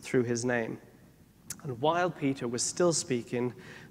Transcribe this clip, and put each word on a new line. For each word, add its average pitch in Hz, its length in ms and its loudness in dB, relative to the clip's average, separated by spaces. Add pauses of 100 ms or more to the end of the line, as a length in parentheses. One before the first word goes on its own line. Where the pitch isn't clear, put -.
through 127 220 2
his 117 200 -2
name. 120 360 0 (800)
And 127 180 -8
while 170 300 4
Peter 135 380 -2
was 117 160 -2
still 175 280 4
speaking, 123 600 0 (380)